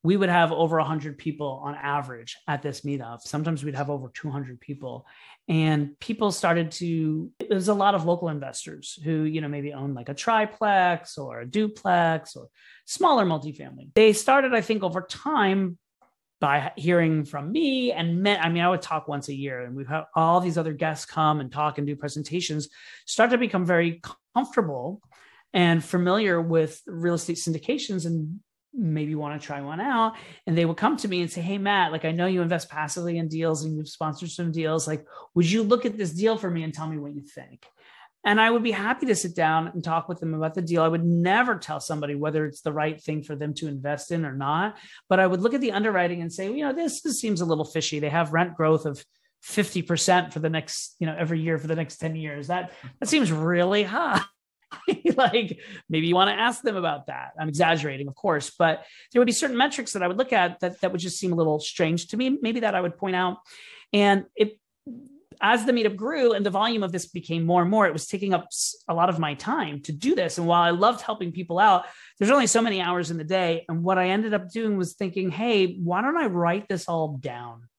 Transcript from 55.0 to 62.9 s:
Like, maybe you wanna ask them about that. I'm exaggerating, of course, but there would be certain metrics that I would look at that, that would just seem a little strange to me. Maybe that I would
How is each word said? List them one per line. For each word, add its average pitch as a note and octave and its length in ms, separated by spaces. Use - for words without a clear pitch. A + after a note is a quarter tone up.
Like, A3+ 420
maybe D#3+ 180
you F3 80
wanna G3 160
ask A#3 300
them G#3 160
about D#3 300
that. C3 300
I'm D#3 120
exaggerating, D3 580
of C3+ 80
course, D#3 420
but D#3+ 280
there A#3+ 80
would B3 60
be A#3 80
certain C4 240
metrics C4+ 340
that F#3+ 100
I F3 60
would F#3 100
look B3+ 140
at F3+ 300
that, F3+ 180
that F#3 140
would F3 80
just F3 180
seem F3+ 140
a - 20
little D#3 240
strange E3 480
to G#3+ 100
me. C4 240
Maybe A3+ 200
that G#3 120
I F#3 60
would F3 180